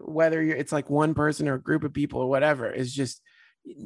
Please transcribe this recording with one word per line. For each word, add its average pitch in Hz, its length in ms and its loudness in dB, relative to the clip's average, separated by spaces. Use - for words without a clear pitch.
whether 160 420 2
you're, 156 140 2
it's, 147 160 -4
like, 147 180 -2
one 151 240 4
person 151 340 0
or 139 60 0
a 131 80 -6
group 151 220 0
of 147 80 -4
people 143 280 -4
or 127 80 0
whatever, 135 420 2
is 127 240 -6
just, 135 260 -6
y-, - 100 -16